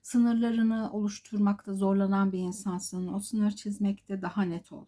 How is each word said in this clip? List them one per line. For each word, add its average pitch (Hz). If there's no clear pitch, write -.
Sınırlarını 226
oluşturmakta 202
zorlanan 196
bir 185
insansın. 185
O 202
sınır 208
çizmekte 202
daha 185
net 175
ol. -